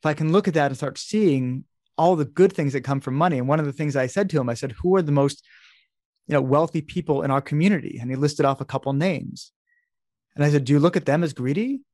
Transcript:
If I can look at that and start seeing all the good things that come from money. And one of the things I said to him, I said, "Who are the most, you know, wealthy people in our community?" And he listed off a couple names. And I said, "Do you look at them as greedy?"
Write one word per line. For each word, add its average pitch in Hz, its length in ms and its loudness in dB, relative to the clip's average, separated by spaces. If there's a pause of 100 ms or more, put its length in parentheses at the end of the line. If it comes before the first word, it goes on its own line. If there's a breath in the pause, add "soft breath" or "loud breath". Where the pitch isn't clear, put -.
If 160 60 0
I 151 60 2
can 156 200 -2
look 202 160 2
at 156 60 -2
that 143 160 2
and 131 40 -6
start 135 220 -8
seeing 135 640 0 (340)
all 170 200 4
the 151 80 0
good 190 260 2
things 143 220 -2
that 139 80 -2
come 139 180 -2
from 131 160 -6
money. 160 220 2
And 123 100 -2
one 156 140 2
of 151 40 -2
the 139 60 -4
things 147 240 -4
I 131 120 0
said 196 240 -2
to 147 100 0
him, 120 80 -2
I 120 60 -2
said, 123 180 -8
"Who 180 240 0
are 185 40 2
the 147 120 0
most, 143 280 2 (880 soft breath)
you 147 60 -2
know, 143 80 4
wealthy 151 400 2
people 151 420 -4
in 135 80 0
our 139 100 2
community?" 156 580 0
And 120 100 -8
he 131 60 -4
listed 147 300 0
off 139 160 0
a 135 40 -8
couple 139 280 -4
names. - 580 -4 (840)
And 143 120 0
I 147 40 4
said, 147 140 2
"Do 131 100 2
you 147 60 6
look 170 160 4
at 165 100 -2
them 151 180 2
as 147 100 -4
greedy?" 208 480 -4 (120)